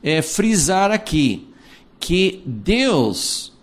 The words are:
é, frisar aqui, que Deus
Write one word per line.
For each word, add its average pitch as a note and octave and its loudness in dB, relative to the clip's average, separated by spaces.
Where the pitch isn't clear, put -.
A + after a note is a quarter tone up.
é, D#3 0
frisar F#3+ 2
aqui, D#3 0
que F#3 0
Deus C3+ -2